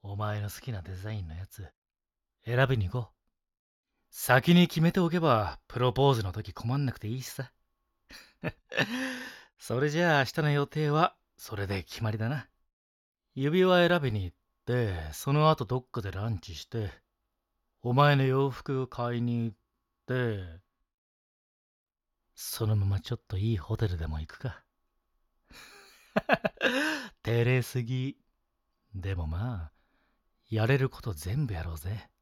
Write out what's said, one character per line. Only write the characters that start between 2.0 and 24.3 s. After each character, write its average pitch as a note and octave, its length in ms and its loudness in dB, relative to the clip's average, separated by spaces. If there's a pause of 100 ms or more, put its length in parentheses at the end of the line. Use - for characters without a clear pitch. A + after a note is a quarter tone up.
選 B2 220 2
び C3 120 2
に F#2 100 0
行 B2 140 -4
こ - 80 -16
う。 - 20 -20 (960)
先 C3 440 4
に F3 140 8
決 D#3+ 140 0
め E3+ 100 4
て - 80 0
お E3+ 100 4
け F3 100 0
ば、 A2+ 480 2
プ - 120 -6
ロ B2 140 2
ポ C#3 180 6
ー - 20 6
ズ A2+ 100 0
の F#2+ 80 -4
時 G#2+ 220 -8
困 A#2+ 240 -4
ん C#3+ 80 0
な B2 80 -2
く - 60 -12
て G#2+ 80 -8
い A#2 100 -6
い C3 40 -8
し - 80 -12
さ。 - 220 -12 (880)
<laughs> - 1160 -6
そ - 220 -4
れ D3 100 2
じ D#3 140 0
ゃ D#3+ 140 4
あ - 20 6
明 C3 60 2
日 - 160 -4
の D3 100 2
予 C#3+ 160 2
定 D#3 220 -2
は、 D#3 260 2 (220)
そ - 180 -12
れ G2 120 -4
で G2 160 -2
決 - 200 -8
ま A2 80 0
り A2 60 -4
だ A2 120 -2
な。 C3+ 200 -6 (840)
指 D3+ 300 2
輪 F3+ 240 6
選 F3 140 4
び C3 100 0
に G2+ 140 -2
行 F2 80 -8
っ - 40 -20 (280)
て、 G2 480 0
そ - 200 -2
の D3+ 160 6
後 D3 160 2
ど B2+ 140 -2
っ B2 100 -14
か A#2+ 120 -6
で F#2+ 100 -6
ラ G#2 180 -4
ン A2 100 -2
チ - 140 -14
し - 120 -12
て、 A2 260 -6 (880)
お A#2+ 120 0
前 C#3+ 220 6
の C3+ 80 4
洋 C3+ 280 2
服 C3 360 -4
買 A#2+ 300 -6
い A#2 40 -2
に A#2+ 240 0
行 A2 80 -6
っ - 40 -20 (480)
て、 G2+ 560 -4 (1700)
そ - 320 -4
の G#2+ 80 4
ま G2+ 100 2
ま G2 140 2
ち - 140 -8
ょ - 20 -4
っ - 120 -12
と G2 100 -6
い A2+ 160 0
い G#2+ 40 0
ホ A2 200 -4
テ A2 100 0
ル F2+ 100 -2
で D#2+ 80 -4
も D#2 140 -4
行 D#2 100 -8
く - 100 -20